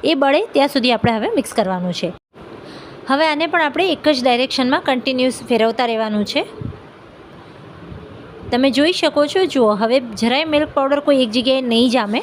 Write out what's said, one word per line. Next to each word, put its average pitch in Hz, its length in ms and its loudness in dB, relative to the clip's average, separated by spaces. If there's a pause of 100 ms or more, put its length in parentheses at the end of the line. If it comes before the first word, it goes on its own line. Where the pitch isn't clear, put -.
એ 311 100 2
બળે 285 380 2
ત્યાં 277 160 2
સુધી 254 240 0
આપણે 226 260 0
હવે 381 220 -2
મિક્સ - 120 -8
કરવાનું 180 500 -2
છે. 175 100 -4 (960)
હવે 285 180 2
આને 311 200 0
પણ 330 180 2
આપણે 302 320 0
એક - 120 -4
જ 277 140 2
ડાયરેક્શનમાં 254 640 2
કન્ટિન્યુઅસ 254 640 0
ફેરવતા 226 420 2
રહેવાનું 214 340 -2
છે. 285 180 -2 (2000)
તમે 262 200 2
જોઈ 294 320 2
શકો 294 240 2
છો, 381 180 0
જુઓ, 247 380 4
હવે 240 180 2 (220)
જરાય 285 320 0
મિલ્ક 302 240 2
પાવડર 277 220 2
કોઈ 285 220 4
એક 233 80 0
જગ્યાએ 254 440 0
નહીં 233 240 4
જામે. 220 240 -2